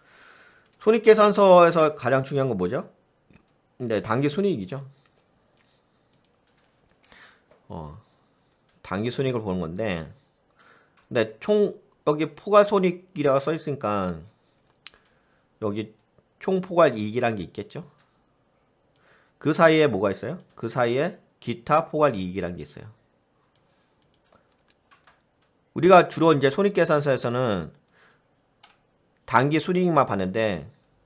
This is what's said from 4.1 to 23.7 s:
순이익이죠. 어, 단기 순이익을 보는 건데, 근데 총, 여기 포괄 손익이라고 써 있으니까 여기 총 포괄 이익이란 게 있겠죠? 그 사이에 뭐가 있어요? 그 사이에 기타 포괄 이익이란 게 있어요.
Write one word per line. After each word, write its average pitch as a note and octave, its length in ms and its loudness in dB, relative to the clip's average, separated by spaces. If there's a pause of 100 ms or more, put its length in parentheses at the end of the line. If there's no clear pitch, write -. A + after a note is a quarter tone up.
순이익이죠. C#3 560 -6 (2750)
어, E2+ 340 -16 (800)
단기 G#2+ 300 -6
순이익을 B2+ 300 -4
보는 F#2 180 -6
건데, E2+ 520 -8 (960)
근데 A2+ 320 -4
총, G#3 400 0 (280)
여기 D3+ 260 -2
포괄 G3+ 320 4
손익이라고 F3+ 720 0
써 D#3 140 -4
있으니까 G#2 680 -6 (1400)
여기 G#2+ 320 -6 (460)
총 F#3+ 220 -4
포괄 E3+ 360 2
이익이란 A2 380 -2
게 F#2+ 80 -8
있겠죠? - 420 -14 (1600)
그 D3 140 0
사이에 D#3 320 6
뭐가 G2+ 240 -2
있어요? - 260 -10 (160)
그 A2+ 160 -10
사이에 B2+ 480 -2 (220)
기타 D#3 480 -2
포괄 D3 280 0
이익이란 F2+ 420 -8
게 D#2 40 -14
있어요. - 240 -18 (3000)